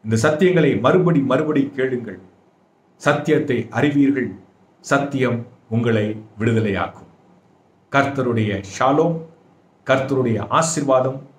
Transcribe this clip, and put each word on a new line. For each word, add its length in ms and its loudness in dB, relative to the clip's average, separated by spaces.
இந்த 160 0
சத்தியங்களை 500 4
மறுபடி 400 4
மறுபடி 480 0
கேளுங்கள். 500 -6
சத்தியத்தை 560 0
அறிவீர்கள். 600 0
சத்தியம் 540 -2
உங்களை 360 0
விடுதலையாக்கும். 720 -2
கர்த்தருடைய 600 0
ஷாலோம், 420 2
கர்த்தருடைய 500 0
ஆசீர்வாதம் 720 0